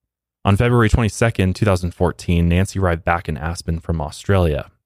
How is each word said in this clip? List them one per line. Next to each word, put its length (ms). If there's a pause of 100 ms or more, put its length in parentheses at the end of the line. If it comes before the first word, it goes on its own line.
(460)
On 120
February 320
twenty-second, 680
two 100
thousand 300
fourteen, 540
Nancy 300
arrived 240
back 260
in 80
Aspen 420
from 220
Australia. 680 (160)